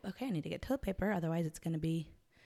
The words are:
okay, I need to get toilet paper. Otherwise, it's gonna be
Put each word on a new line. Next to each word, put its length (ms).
okay, 180
I 20
need 140
to 60
get 120
toilet 220
paper. 280
Otherwise, 360
it's 120
gonna 200
be 280